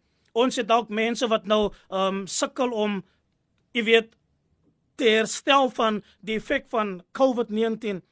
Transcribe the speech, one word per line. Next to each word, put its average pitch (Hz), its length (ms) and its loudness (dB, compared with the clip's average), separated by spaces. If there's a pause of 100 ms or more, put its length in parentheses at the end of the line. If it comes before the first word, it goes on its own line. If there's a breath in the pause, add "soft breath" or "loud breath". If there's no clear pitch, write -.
(340)
Ons 240 220 2
het 240 120 -4
dalk 226 200 2
mense 226 400 -2
wat 220 180 0
nou, 214 240 2 (200 soft breath)
ehm, 190 360 -2
sukkel 254 460 -4
om 208 300 -2 (720)
jy 233 100 0
weet, 226 300 2 (800)
te 285 80 0
herstel 247 640 2
van 214 320 0 (180 soft breath)
die 220 160 -6
effek 269 320 -4
van 202 340 -4 (100)
covid 240 380 0
nineteen. 220 600 -2